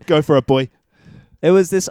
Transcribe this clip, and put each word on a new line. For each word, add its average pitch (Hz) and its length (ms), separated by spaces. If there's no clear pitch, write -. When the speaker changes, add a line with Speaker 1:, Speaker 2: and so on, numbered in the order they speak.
Speaker 1:
Go 151 160
for 143 160
it, 127 80
boy. 131 240
Speaker 2:
it 160 80
was 185 200
this, 190 200